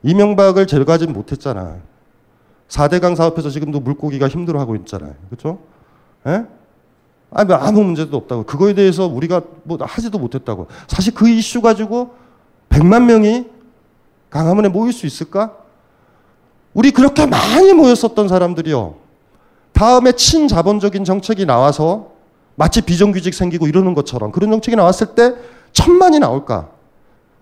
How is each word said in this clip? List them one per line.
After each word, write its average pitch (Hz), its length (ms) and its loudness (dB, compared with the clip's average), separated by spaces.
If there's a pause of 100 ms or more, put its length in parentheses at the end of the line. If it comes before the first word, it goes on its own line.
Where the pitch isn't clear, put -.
이명박을 196 640 2
제거하진 160 440 0
못했잖아. 92 640 -10 (880)
사 147 200 -2
대강 175 280 0
사업해서 165 340 -2
지금도 147 300 -8
물고기가 139 480 -4
힘들어하고 143 500 -6
있잖아요. 78 360 -14 (180)
그쵸? 160 280 -12 (680)
예? 208 180 -4 (880)
아니, 202 160 0
뭐 175 100 2
아무 208 260 2
문제도 156 320 -4
없다고. 117 280 -6
그거에 190 300 0
대해서 185 340 0
우리가 165 340 -4 (220)
뭐 165 180 -10
하지도 208 380 -8
못했다고. 117 480 -8 (200)
사실 196 260 -4
그 220 140 2
이슈 226 340 0
가지고 220 520 -2 (560)
백만 208 380 4
명이 226 400 2 (840)
강화문에 185 400 0
모일 220 240 -2
수 180 140 -10
있을까? 196 460 -6 (1200)
우리 262 160 4
그렇게 277 340 2
많이 294 480 4
모였었던 240 540 4
사람들이요. 160 680 -2 (760)
다음에 247 380 4
친자본적인 202 920 0
정책이 190 420 -4
나와서 147 640 0 (440)
마치 165 260 0
비정규직 180 520 0
생기고 170 340 -4
이러는 185 260 0
것처럼 123 380 -6
그런 202 200 -2
정책이 220 260 -2
나왔을 185 300 2
때 240 280 2 (380)
천만이 349 460 4
나올까? 120 500 -4 (720)